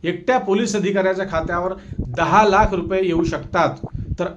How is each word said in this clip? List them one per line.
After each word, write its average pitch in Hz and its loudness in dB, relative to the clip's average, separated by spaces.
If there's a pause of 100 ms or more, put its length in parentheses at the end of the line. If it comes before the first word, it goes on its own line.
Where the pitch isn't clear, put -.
एकट्या 180 0
पोलीस 214 0
अधिकाऱ्याच्या 190 0
खात्यावर 175 -2 (260)
दहा 170 2
लाख 202 4
रुपये 190 0
येऊ 165 2
शकतात, 156 -2 (180)
तर 180 0 (120)